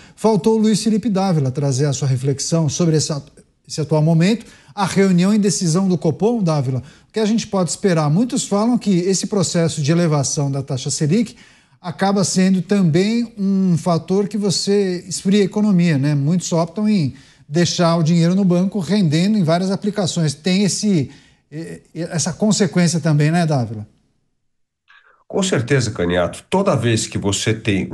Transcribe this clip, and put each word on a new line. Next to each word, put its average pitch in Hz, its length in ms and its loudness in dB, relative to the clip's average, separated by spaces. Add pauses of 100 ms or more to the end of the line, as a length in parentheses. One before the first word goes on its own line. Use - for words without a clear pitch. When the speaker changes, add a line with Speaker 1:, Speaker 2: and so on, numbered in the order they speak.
(160)
Speaker 1:
Faltou 220 420 2
o 220 40 0
Luiz 214 220 2
Felipe 220 260 0
Dávila 180 420 0
trazer 139 340 -2
a 143 80 0
sua 143 140 -4
reflexão 135 600 -2
sobre 160 300 0
esse 143 140 -2
atu-, 143 200 -12 (360)
esse - 120 -10
atual 151 220 0
momento, 170 440 2 (280)
a 202 120 -4
reunião 190 480 2
em 220 60 4
decisão 190 480 0
do 180 100 2
Copom, 214 440 0
Dávila. 139 400 0 (260)
O - 40 -20
que - 80 -6
a 220 60 2
gente 214 200 0
pode 185 240 -2
esperar? 160 400 0
Muitos 226 360 0
falam 214 320 0
que - 140 -4
esse 185 360 0
processo 165 540 -2
de 143 100 0
elevação 151 580 0
da 139 140 -4
taxa 135 260 -6
Selic 160 460 -2 (460)
acaba 196 420 -2
sendo 185 380 2
também 202 760 0
um 190 400 0
fator 180 500 -2
que 220 100 -8
você 196 680 -2
esfria 196 340 0
a 196 40 2
economia, 180 520 2
né? 143 160 0
Muitos 147 380 -2
optam 175 380 -2
em 170 240 0 (340)
deixar 170 480 0
o 175 80 0
dinheiro 170 320 2
no 202 80 2
banco 185 360 0
rendendo 180 580 0
em 196 60 2
várias 175 280 0
aplicações. 185 640 -2
Tem 190 300 0
esse, 185 460 0 (420)
eh, 165 300 -14 (140)
eh, 165 160 -8
essa 160 220 -4
consequência 180 680 2
também, 151 320 2
né, 170 140 2
Dávila? 117 420 -4 (1400)
Speaker 2:
Com - 160 -2
certeza, 139 480 0
Caniato. 87 580 -2
Toda 190 260 2
vez 113 320 0
que - 100 -8
você 101 360 -2
tem 101 400 -2